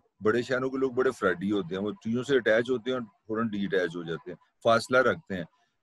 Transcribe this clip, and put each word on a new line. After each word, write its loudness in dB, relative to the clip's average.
बड़े 2
शहरों -2
के -6
लोग -2
बड़े 2
flirty 0
होते -2
हैं, -4
वो -2
चीज़ों -4
से 2
अटैच 2
होते -2
हैं -2
और -6
फौरन -4
डिटैच 0
हो -6
जाते -8
हैं, -14
फासला 4
रखते 0
हैं। -6